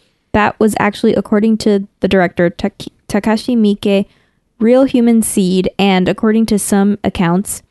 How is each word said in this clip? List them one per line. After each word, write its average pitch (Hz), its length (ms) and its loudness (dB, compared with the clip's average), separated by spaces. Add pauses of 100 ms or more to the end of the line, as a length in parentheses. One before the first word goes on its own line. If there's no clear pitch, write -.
(340)
That 214 260 0
was 214 200 2
actually, 208 360 0
according 214 440 0
to 202 280 0 (140)
the 196 60 -2
director, 180 440 0
Tak-, - 360 -8 (220)
Takashi 220 480 -2
Miike, 208 480 0 (540)
real 247 240 4
human 233 400 2
seed, 185 460 0 (100)
and 190 280 2
according 220 400 0
to 208 120 0
some 202 440 0
accounts, 185 680 -2